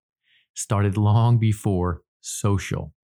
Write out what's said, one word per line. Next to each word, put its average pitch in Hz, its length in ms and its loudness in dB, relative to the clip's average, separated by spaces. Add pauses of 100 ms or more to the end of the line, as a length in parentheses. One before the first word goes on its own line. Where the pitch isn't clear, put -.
(560)
started 101 420 -2
long 113 400 4
before 98 640 0 (200)
social - 760 -4 (100)